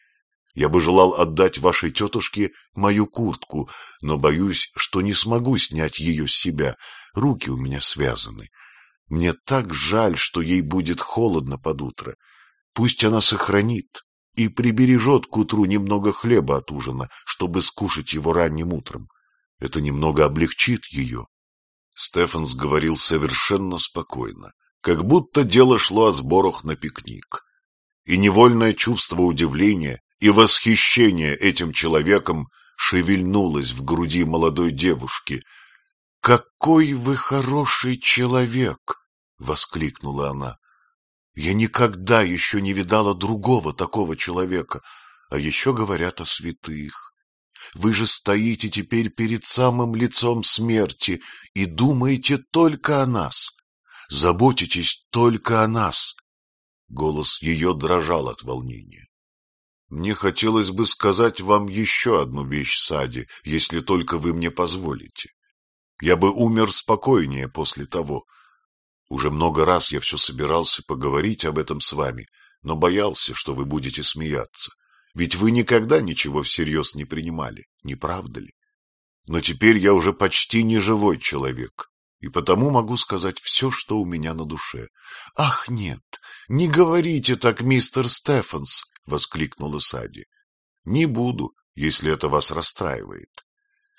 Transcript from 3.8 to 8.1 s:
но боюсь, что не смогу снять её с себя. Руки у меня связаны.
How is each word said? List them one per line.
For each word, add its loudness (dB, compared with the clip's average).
но -4
боюсь, 2
что -4
не 0
смогу 0
снять -2
её -2
с -4
себя. -2
Руки -2
у -4
меня -6
связаны. -4